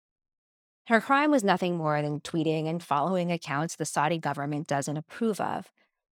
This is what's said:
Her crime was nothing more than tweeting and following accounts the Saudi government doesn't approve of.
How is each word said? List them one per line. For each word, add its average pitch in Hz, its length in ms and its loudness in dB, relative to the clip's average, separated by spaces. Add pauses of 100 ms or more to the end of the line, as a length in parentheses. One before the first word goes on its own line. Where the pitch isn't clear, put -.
(880)
Her 220 160 4
crime 285 280 4
was 262 140 4
nothing 180 320 2
more 151 260 0
than 147 180 -2
tweeting 160 460 0
and 170 160 -4
following 175 480 0
accounts 160 460 -4
the 160 80 -4
Saudi 156 340 0
government 143 480 -4
doesn't 143 300 -2
approve 214 440 -4
of. - 300 -6 (440)